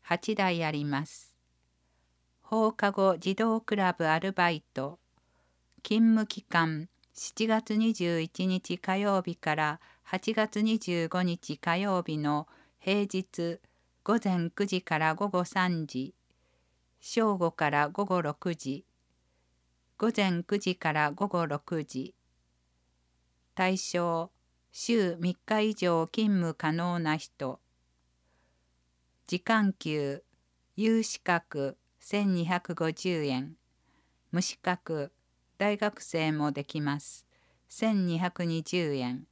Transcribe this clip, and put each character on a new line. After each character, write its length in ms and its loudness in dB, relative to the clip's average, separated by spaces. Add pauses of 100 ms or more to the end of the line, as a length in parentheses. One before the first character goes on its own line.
八 340 -2
台 300 0
あ 60 0
り 120 -2
ま 220 -2
す。 280 -20 (1080)
放 320 2
課 180 2
後 260 4
児 180 -2
童 260 2
ク 160 -2
ラ 200 2
ブ 80 0
ア 140 4
ル 140 -4
バ 160 4
イ 120 -2 (120)
ト。 260 -6 (840)
勤 280 4
務 180 4
期 160 -10
間、 460 0 (240)
七 340 -4
月 300 2
二 160 4
十 260 0
一 280 -2
日 300 -2
火 200 -2
曜 240 2
日 160 -6
か 180 -2
ら 240 -2 (240)
八 300 -4
月 280 0
二 160 2
十 300 0
五 160 0
日 340 -2
火 200 0
曜 260 0
日 140 -4
の 320 -2 (300)
平 240 0
日、 580 -4 (420)
午 180 2
前 280 0
九 160 -2
時 160 -2
か 180 -2
ら 160 2
午 140 -2
後 160 0
三 420 0
時、 260 -8 (840)
正 380 0
午 160 2
か 160 2
ら 180 4
午 160 -2
後 180 0
六 340 -2
時、 280 -8 (1120)
午 160 2
前 300 2
九 160 0
時 160 0
か 160 -2
ら 220 2
午 160 -2
後 160 0
六 400 -4
時。 280 -10 (1400)
対 220 2
象、 540 -2 (460)
週 440 2
三 240 0
日 160 2
以 120 2
上 340 2
勤 340 2
務 120 0
可 200 -2
能 260 0
な 160 0
人。 460 -8 (1600)
時 140 -4
間 320 2
給、 500 -4 (540)
有 260 2
資 200 -6
格、 560 -2 (200)
千 360 0
二 120 0
百 300 -2
五 160 0
十 320 -2
円。 320 -4 (800)
無 80 0
資 160 -6
格、 560 -4 (440)
大 200 0
学 240 -4
生 320 0
も 180 0
で 140 -6
き 160 -6
ま 180 -2
す。 260 -14 (440)
千 360 0
二 140 0
百 240 -2
二 200 -2
十 320 0
円。 360 -4